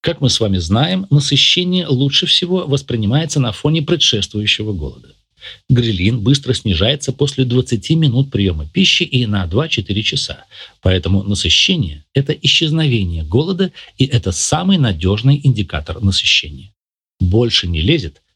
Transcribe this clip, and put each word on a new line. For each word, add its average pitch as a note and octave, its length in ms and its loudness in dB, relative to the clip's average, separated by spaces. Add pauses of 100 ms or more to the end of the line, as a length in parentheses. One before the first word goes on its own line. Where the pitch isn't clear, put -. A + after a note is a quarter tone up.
Как E3 200 -2
мы C3 100 2
с - 80 -2
вами G2 180 2
знаем, C#3+ 540 0
насыщение F3 720 2
лучше C#3 400 0
всего F3 400 0
воспринимается C3+ 760 0
на A#2 120 0
фоне D#3 320 0
предшествующего G#2+ 880 -2
голода. D2 400 -10 (560)
Грелин A2+ 520 2
быстро B2+ 320 0
снижается A2+ 600 -2
после C#3 320 -2
двадцати B2 480 0
минут C#3 380 2
приёма E2 360 0
пищи - 360 0
и B2+ 240 -2
на G2+ 180 -2
два-четыре G#2 560 -2
часа. - 440 -6 (360)
Поэтому F#2+ 400 2
насыщение — G2+ 840 0 (100)
это C#3 180 0
исчезновение C3 920 0
голода, E3+ 480 0 (280)
и C3 60 4
это B2 260 -2
самый F3+ 480 0
надёжный A2 640 2
индикатор G2+ 580 -2
насыщения. F2 720 -2 (460)
Больше G#2+ 480 2
не E2 140 -2
лезет — G#2 420 -2 (120)